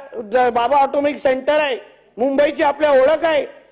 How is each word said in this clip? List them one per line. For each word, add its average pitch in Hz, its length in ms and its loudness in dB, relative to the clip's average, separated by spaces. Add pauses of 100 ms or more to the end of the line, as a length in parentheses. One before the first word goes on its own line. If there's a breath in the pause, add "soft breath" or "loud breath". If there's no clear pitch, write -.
(320)
ज-, 247 200 2
बाबा 240 240 0
ऑटोमिक 285 400 0
सेंटर 277 420 0
आहे, 277 180 -2 (400)
मुंबईची 277 460 0
आपल्या 294 280 0
ओळख 277 340 4
आहे, 311 220 0 (260)